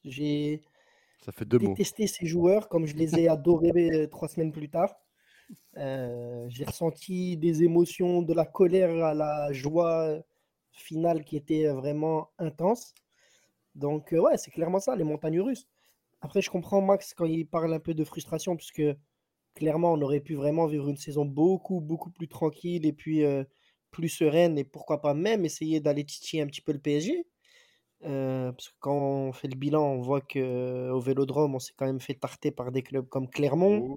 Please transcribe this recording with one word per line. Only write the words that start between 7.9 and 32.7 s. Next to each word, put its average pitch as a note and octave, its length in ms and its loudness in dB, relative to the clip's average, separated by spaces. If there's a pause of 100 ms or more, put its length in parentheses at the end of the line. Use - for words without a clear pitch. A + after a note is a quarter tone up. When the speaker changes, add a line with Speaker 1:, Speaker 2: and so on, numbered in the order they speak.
Speaker 1:
de E3 100 0
la E3 140 2
colère F3 580 4
à D#3 80 2
la D3+ 400 -2
joie D#3+ 640 0 (560)
finale D#3+ 520 -2
qui D3+ 120 -8
était, D#3 300 0
euh, D3 80 2
vraiment D3+ 640 -2
intense. E3+ 560 -2 (800)
Donc, D3 400 -2
euh, D#3+ 40 4
ouais, C4 200 4
c'est - 120 -14
clairement F3 300 -2
ça, B3+ 160 -2
les F3 80 -2
montagnes D#3 380 -2
russes. B3+ 260 -6 (540)
Après, F#3+ 180 -2
je - 80 0
comprends G3 320 0
Max G3 320 2
quand E3+ 140 -2
il D#3+ 200 0
parle E3 280 0
un D#3 60 -4
peu E3 120 -4
de D#3 100 -2
frustration, D#3+ 540 -6
puisque - 260 -8 (720)
clairement, D#3+ 380 2
on D#3 80 2
aurait C#3+ 200 0
pu D3 160 -6
vraiment D3 300 2
vivre D3 220 -2
une C#3+ 80 -2
saison D3 300 -4
beaucoup, F3 560 0
beaucoup D#3+ 280 -6
plus E3 180 -10
tranquille E3 580 -2
et D3 80 2
puis, D#3 300 0
euh, C#3 200 2 (460)
plus E3 180 -4
sereine, D#3+ 480 4
et C#3 80 -2
pourquoi C#3+ 380 -6
pas D3 100 2
même F#3+ 320 0
essayer D#3 360 -2
d'aller D3 240 0
titiller - 360 -6
un D3 60 -2
petit C#3+ 160 -12
peu D3+ 100 -2
le C#3+ 60 -8
P D3 180 0
S D3+ 80 -2
G. E4+ 220 -4 (760)
Euh, C3 480 -2
parce - 160 -18
que - 100 -20
quand C#3 180 -2
on C#3 360 -2
fait C3+ 160 -8
le C3 80 -10
bilan, D3 260 2
on C#3 180 0
voit C3+ 200 0
que, C#3 180 -8
euh, B2+ 540 -4
au C3 80 0
Vélodrome, C3+ 560 0
on - 20 -4
s'est - 180 -12
quand C3+ 100 -2
même C3+ 140 -2
fait C3+ 140 -8
tarter - 380 -4
par B2 180 -6